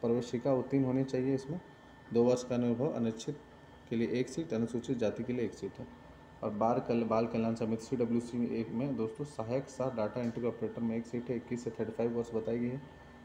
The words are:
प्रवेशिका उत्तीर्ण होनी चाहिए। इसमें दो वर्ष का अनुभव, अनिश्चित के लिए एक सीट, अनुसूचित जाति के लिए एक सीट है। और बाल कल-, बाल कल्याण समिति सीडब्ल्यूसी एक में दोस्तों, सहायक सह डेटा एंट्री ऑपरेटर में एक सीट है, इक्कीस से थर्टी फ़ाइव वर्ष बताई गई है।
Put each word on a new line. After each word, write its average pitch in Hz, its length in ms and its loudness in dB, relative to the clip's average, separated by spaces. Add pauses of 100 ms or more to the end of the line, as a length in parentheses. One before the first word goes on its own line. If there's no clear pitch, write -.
प्रवेशिका 120 520 2
उत्तीर्ण 131 320 2
होनी 131 180 2
चाहिए। 131 320 0
इसमें 143 260 -4 (520)
दो 117 100 8
वर्ष 123 200 4
का 127 120 -2
अनुभव, 120 360 2
अनिश्चित 117 480 -2 (500)
के 120 60 -2
लिए 113 120 2
एक 127 220 0
सीट, 160 240 -4
अनुसूचित 117 440 0
जाति 113 260 2
के 120 100 -2
लिए 123 120 0
एक 101 80 -4
सीट - 260 -6
है। 120 80 -10 (560)
और 110 60 0
बाल 110 300 4
कल-, 117 240 2
बाल 113 240 4
कल्याण 113 280 2
समिति 113 280 -2
सीडब्ल्यूसी 117 720 0
एक 113 140 -2
में 135 260 0
दोस्तों, 110 300 -2
सहायक 127 400 -2
सह 127 240 -2
डेटा 113 320 -2
एंट्री 117 260 0
ऑपरेटर 113 340 -2
में 113 160 0
एक 117 80 -4
सीट 120 240 -4
है, 127 60 0
इक्कीस 117 280 -4
से 117 80 -2
थर्टी 110 200 -2
फ़ाइव 117 260 0
वर्ष 113 160 -2
बताई 117 260 0
गई 120 100 0
है। 135 120 -4 (420)